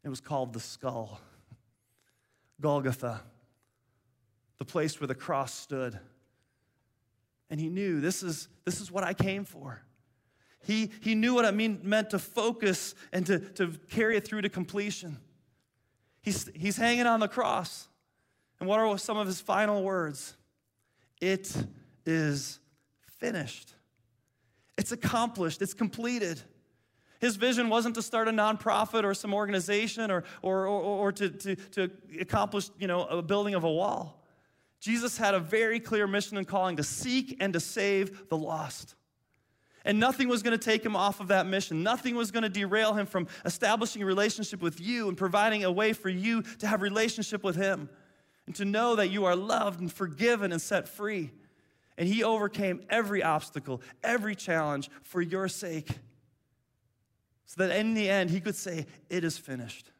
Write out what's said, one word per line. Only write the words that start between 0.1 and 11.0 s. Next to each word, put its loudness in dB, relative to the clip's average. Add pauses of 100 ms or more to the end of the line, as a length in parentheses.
called -4
the -8
skull, -8 (1400)
Golgotha, 0 (1400)
the -8
place -2
where -4
the -4
cross -4
stood. -6 (1500)
And -4
he -2
knew, 0
"This -2
is, -6 (180)
this -4
is -12
what -2
I -2
came -2
for." -16 (840)
He, 0 (120)